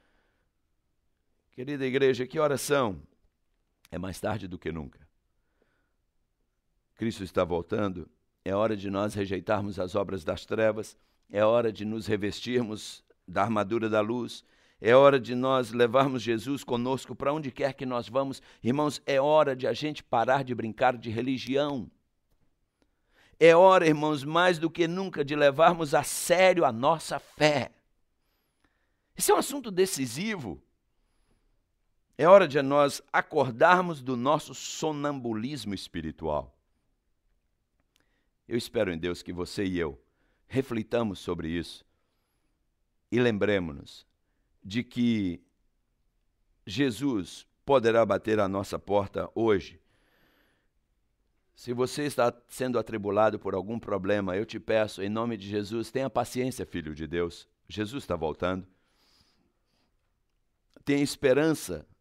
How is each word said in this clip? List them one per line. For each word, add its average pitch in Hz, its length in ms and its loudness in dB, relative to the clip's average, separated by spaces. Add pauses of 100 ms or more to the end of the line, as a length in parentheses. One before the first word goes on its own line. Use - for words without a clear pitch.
(1500)
Querida 135 300 -6
igreja, 131 420 4
que 160 120 -6
horas 147 240 2
são? 117 400 0 (880)
É - 80 -10
mais 90 200 -10
tarde 101 300 -6
do 87 100 -12
que 80 140 -8
nunca. 76 340 -12 (1900)
Cristo 110 280 -6
está 90 220 0
voltando, 90 640 -4 (340)
é 95 120 -2
hora 110 200 0
de 98 140 -8
nós 101 240 -2
rejeitarmos 101 680 -4
as 92 160 -6
obras 95 300 -4
das - 220 -6
trevas, 110 500 -2 (340)
é 104 140 2
hora 113 260 2
de 101 140 -10
nos 107 220 -6
revestirmos 107 960 -4 (240)
da 95 140 -2
armadura 110 480 0
da 107 100 2
luz, 117 420 -6 (380)
é 117 160 6
hora 139 240 8
de 117 140 -6
nós 127 380 0
levarmos 123 500 2
Jesus 117 420 -4
conosco 123 500 -4
pra 139 200 -2
onde 151 160 -8
quer 135 240 -6
que 139 100 -12
nós 123 240 -6
vamos. 135 320 -4 (240)
Irmãos, 143 400 0
é 135 160 2
hora 147 340 4
de 127 120 -4
a 113 80 0
gente 151 280 -8
parar 127 420 0
de 123 100 -6
brincar 117 420 0
de 120 140 -12
religião. 123 800 -4 (1500)
É 165 160 10
hora, 185 320 8
irmãos, 151 380 2
mais 170 340 2
do 160 120 -2
que 165 180 0
nunca, 180 340 -4
de 143 140 -2
levarmos 156 580 4
a 147 80 4
sério 180 600 2
a 127 80 2
nossa 147 460 -2
fé. 147 540 0 (1400)
Esse - 160 -2
é 415 40 8
um 349 40 4
assunto 247 320 -6
decisivo. 160 880 -2 (1600)
É 151 100 4
hora 190 180 10
de 139 140 0
nós 139 500 2
acordarmos 160 920 2
do 127 140 -4
nosso 143 380 -2
sonambulismo 135 1160 -6
espiritual. 78 840 -8 (1900)
Eu - 100 -6
espero 110 360 -2
em 80 60 -6
Deus 87 240 -4
que 90 100 -12
você 90 320 -6
e 92 140 -2
eu 78 220 -4 (460)
reflitamos 117 720 -4
sobre 85 300 -8
isso 82 380 -8 (1200)
e 113 80 0
lembremos-nos 101 880 -2 (560)
de 113 220 -6
que 110 580 -2 (1200)
Jesus 117 800 -4 (180)
poderá 113 400 4
bater 104 340 0
à 101 80 2
nossa 98 320 -6
porta 95 560 -2
hoje. 104 460 0 (1700)
Se - 180 -12
você 127 320 -2
está 120 280 2 (140)
sendo 127 320 -2
atribulado 104 600 2
por 98 160 -6
algum 101 260 -4
problema, 98 560 -2
eu 110 80 -2
te 110 160 -10
peço, 107 420 -2
em 98 60 -6
nome 113 280 -4
de 98 120 -14
Jesus, 104 420 -6
tenha 131 200 -4
paciência, 123 560 -4
filho 78 280 -8
de 78 120 -10
Deus. 85 420 -4 (200)
Jesus 107 360 -8
está 90 100 -4
voltando. 87 520 -6 (2250)
Tenha 143 180 0
esperança 139 840 0 (140)